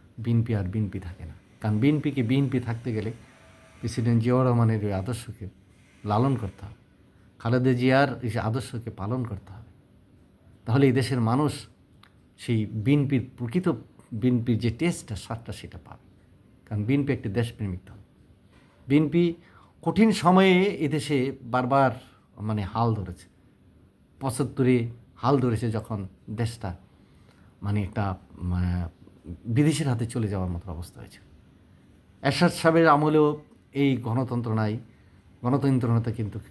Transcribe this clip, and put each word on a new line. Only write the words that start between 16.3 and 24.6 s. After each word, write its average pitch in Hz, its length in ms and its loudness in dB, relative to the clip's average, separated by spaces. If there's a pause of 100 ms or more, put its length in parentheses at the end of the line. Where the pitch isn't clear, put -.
কারণ 104 180 -4
বিএনপি 139 280 0
একটি 117 160 -4
দেশপ্রেমিক 104 580 -4
দল। - 100 -20 (920)
বিএনপি 156 460 2 (480)
কঠিন 208 300 4
সময়ে 185 500 6
এদেশে 143 720 0 (100)
বারবার 131 480 2 (460)
মানে 107 260 -4
হাল 113 320 0
ধরেছে, 87 340 -10 (920)
পঁচাত্তরে 127 680 0 (280)